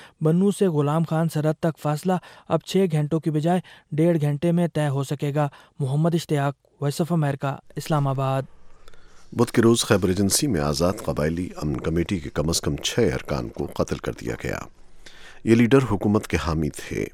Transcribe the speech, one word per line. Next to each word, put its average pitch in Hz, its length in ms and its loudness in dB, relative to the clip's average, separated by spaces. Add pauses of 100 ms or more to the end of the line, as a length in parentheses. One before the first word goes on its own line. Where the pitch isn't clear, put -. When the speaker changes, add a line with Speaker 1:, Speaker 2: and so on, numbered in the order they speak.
(200)
Speaker 1:
بنو 175 300 4
سے 196 160 2
غلام 151 440 2
خان 160 180 2
سرحد 156 320 0
تک 165 180 0
فاصلہ 151 340 -2 (360)
اب 160 120 0
چھ 196 320 0
گھنٹوں 151 280 0
کی 165 100 -2
بجائے 165 300 2 (320)
ڈیڑھ 165 280 4
گھنٹے 147 320 0
میں 170 160 2
طے 151 200 -2
ہو 135 140 0
سکے 143 320 -4
گا۔ 147 140 2 (300)
محمد 151 360 0
اشتیاق، 143 400 0 (260)
وائس 143 200 -2
آف 170 120 0
امریکہ، 139 440 0 (200)
اسلام 143 320 0
آباد۔ 135 340 -2 (880)
Speaker 2:
بدھ 117 200 0
کے 120 100 4
روز 117 220 6
خیبر 95 240 2
ایجنسی 98 380 2
میں 95 140 0
آزاد 76 320 0 (120)
قبائلی 82 440 -2 (140)
امن 73 140 -2
کمیٹی 82 420 -2
کے - 120 -10
کم 80 180 -2
از 82 120 0
کم 73 160 -2
چھ - 240 -4 (140)
ارکان 64 340 -4
کو - 260 -6
قتل - 220 -4
کر 60 160 -8
دیا 58 220 -8 (100)
گیا۔ - 140 -6 (840)
یہ 110 100 6
لیڈر 120 360 6
حکومت 104 360 2
کے 95 100 -2 (100)
حامی 80 220 0
تھے۔ - 460 -8